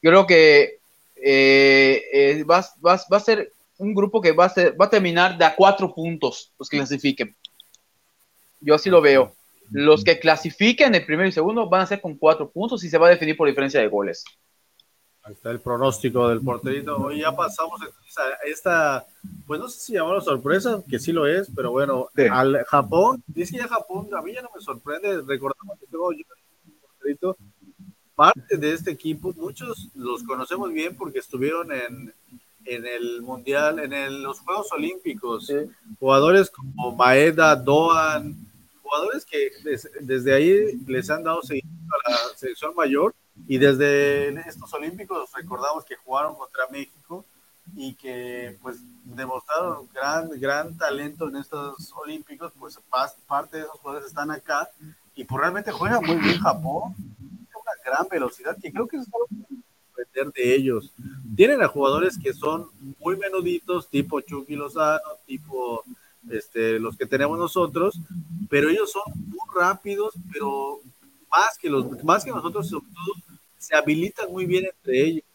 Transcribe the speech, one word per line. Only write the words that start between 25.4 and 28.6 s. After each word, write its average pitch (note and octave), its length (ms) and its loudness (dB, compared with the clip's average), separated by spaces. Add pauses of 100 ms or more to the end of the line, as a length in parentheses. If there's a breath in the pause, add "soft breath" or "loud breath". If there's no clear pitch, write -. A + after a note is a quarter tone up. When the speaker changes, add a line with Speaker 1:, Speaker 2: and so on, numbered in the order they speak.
Speaker 2:
que - 60 -20
estuvo E3 260 -6
yo D#3+ 80 -8
en - 540 -20
el - 80 -20
porterito, - 560 -6 (800)
parte D#3+ 420 4
de D3+ 160 -2